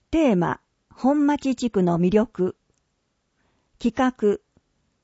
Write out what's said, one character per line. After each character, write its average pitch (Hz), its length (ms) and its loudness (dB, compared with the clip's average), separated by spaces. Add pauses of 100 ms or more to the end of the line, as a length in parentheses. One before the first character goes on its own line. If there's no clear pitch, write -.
(100)
テ 302 220 2
ー 190 40 2
マ、 165 240 -2 (300)
本 285 360 0
町 277 300 -2
地 240 140 -4
区 190 120 0
の 170 160 0
魅 175 120 2
力。 208 440 -2 (1300)
企 233 140 -2
画、 233 440 0 (640)